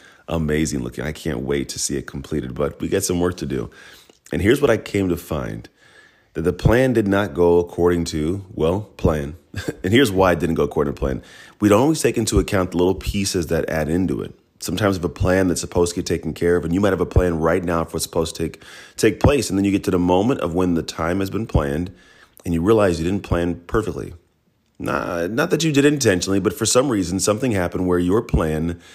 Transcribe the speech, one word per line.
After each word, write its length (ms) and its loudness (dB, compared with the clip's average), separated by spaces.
amazing 540 -2
looking. 240 -8
I 80 -6
can't 260 -6
wait 300 -4
to 100 -10
see 160 -4
it 100 -6
completed, 480 -8
but 280 -4
we 80 -4
got 140 0
some 180 0
work 160 0
to 80 -8
do. 240 -6
And 80 -2
here's 180 4
what 100 2
I 60 4
came 320 -2
to 80 0
find, 540 -8
that 80 -6
the 100 0
plan 400 4
did 160 2
not 260 0
go 260 4
according 460 0
to, 480 -4
well, 280 0
plan. 400 -2
<laughs> 300 -10
And 80 0
here's 200 4
why 220 4
it 60 -2
didn't 140 0
go 100 2
according 300 -2
to 60 -12
plan. 240 -4
We 100 4
don't 120 6
always 200 2
take 160 0
into 200 0
account 340 0
the 60 -4
little 160 4
pieces 540 -4
that 220 -2
add 200 -2
into 320 0
it. 160 -12
Sometimes 380 -2
we 40 -8
have 100 -2
a 20 -12
plan 340 2
that's 140 0
supposed 340 0
to 60 -4
get 40 -4
taken 280 -4
care 220 2
of, 100 0
and 80 -2
you 80 2
might 120 2
have 80 0
a 60 -2
plan 320 2
right 240 2
now 200 0
for 100 -12
what's 100 -4
supposed 320 -4
to 80 -6
take, 200 -8
take 220 2
place, 300 4
and 80 0
then 80 2
you 60 2
get 140 0
to 60 -2
the 60 2
moment 440 2
of 120 -4
when 220 2
the 80 0
time 380 -4
has 100 -6
been 160 -4
planned, 440 -2
and 80 -2
you 80 0
realize 380 4
you 60 -2
didn't 180 -2
plan 380 0
perfectly. 520 -4
Not, 520 -4
not 180 -2
that 140 0
you 80 2
did 140 4
intentionally, 540 2
but 140 0
for 120 -4
some 240 2
reason, 300 0
something 320 0
happened 360 0
where 120 2
your 220 2
plan 580 -2